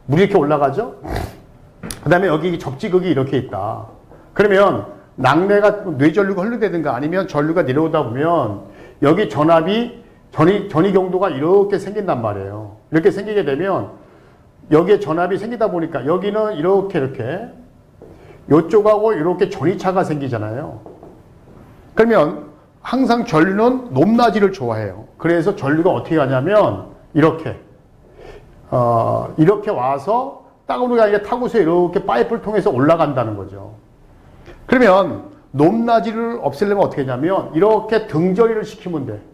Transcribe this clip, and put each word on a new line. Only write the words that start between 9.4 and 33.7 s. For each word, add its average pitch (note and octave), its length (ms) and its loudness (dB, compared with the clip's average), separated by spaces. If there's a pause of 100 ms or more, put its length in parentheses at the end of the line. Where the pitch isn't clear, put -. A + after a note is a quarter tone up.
전이, F#3 380 2
전이경도가 F#3 640 0
이렇게 F#3 480 2
생긴단 F#3+ 420 -4
말이에요. G#2 560 -8 (140)
이렇게 D#3+ 200 4
생기게 G3 360 -2
되면 C#3+ 460 -2 (800)
여기에 E3+ 300 4
전압이 F3 380 -2
생기다 A3 320 -4
보니까 D#3 340 -6
여기는 G3+ 520 -2
이렇게, F#3 420 0
이렇게 C3+ 500 -6 (1040)
요쪽하고 G#3 640 4
이렇게 F3+ 340 -2
전이차가 F#3 560 -2
생기잖아요. C3+ 840 -6 (1000)
그러면 G3+ 580 2 (300)
항상 A#3+ 460 0
전류는 G3 640 0
높낮이를 G#3+ 600 2
좋아해요. A2 540 -6 (120)
그래서 E3+ 360 0
전류가 F3+ 360 0
어떻게 B2+ 260 -2
가냐면 C3+ 720 0 (260)
이렇게, D3+ 440 0 (1120)
어, A#2 680 0
이렇게 G3+ 340 2
와서 D3 760 -2 (200)
땅으로 B3 300 -2
가기가 G#3 280 4
타고서 A#3+ 340 -2
이렇게 F3 480 0
파이프를 A3+ 340 -2
통해서 G#3 300 -2
올라간다는 C3+ 680 0
거죠. G2 380 -14 (920)